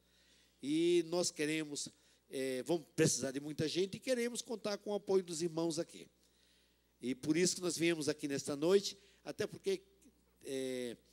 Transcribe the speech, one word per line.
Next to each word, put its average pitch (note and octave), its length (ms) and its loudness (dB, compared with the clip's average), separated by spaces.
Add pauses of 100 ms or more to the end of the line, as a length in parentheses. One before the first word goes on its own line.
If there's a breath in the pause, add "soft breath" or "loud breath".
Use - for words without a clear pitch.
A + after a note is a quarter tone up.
(640 soft breath)
E E3+ 440 4
nós F3 240 0
queremos, D3+ 580 -2 (400 soft breath)
é, C3 360 -2
vamos D#3+ 220 0 (100)
precisar C3+ 340 4
de C3 80 -4
muita D3 300 -2
gente F#3 280 -2
e A3+ 40 -12
queremos A#3+ 420 0
contar G#3 360 -4
com G#3 120 -8
o G#3 40 0
apoio G3 280 4
dos E3+ 200 -6
irmãos E3 360 0
aqui. F#2+ 300 -8 (920 soft breath)
E B2 140 -2
por D3 220 0
isso F3+ 180 4
que F#3+ 80 -8
nós E3+ 140 -2
viemos D#3 320 2
aqui D3+ 180 -2
nesta C#3 300 -4
noite, F#3 420 4 (240 soft breath)
até F3 240 -6
porque, - 360 -4 (600)
é, C3 540 -6 (160 soft breath)